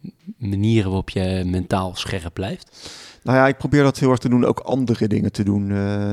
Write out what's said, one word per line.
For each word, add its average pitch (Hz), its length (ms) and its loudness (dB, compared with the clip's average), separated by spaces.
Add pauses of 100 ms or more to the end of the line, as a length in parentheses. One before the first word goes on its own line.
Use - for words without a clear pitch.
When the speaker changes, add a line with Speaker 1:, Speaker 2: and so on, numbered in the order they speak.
(380)
Speaker 1:
manieren 104 500 2
waarop 95 220 -2
je 92 360 -2
mentaal 92 480 -2
scherp 87 400 -8
blijft? - 560 -10 (320)
Speaker 2:
Nou 123 140 2
ja, 131 100 6
ik 135 120 2
probeer 143 240 2
dat 139 160 4
heel 131 120 4
erg 123 80 4
te - 100 -2
doen, 120 160 4
ook - 160 2
andere 120 460 0
dingen 104 260 0
te 107 100 -2
doen. 101 280 0
Eh, 101 420 -2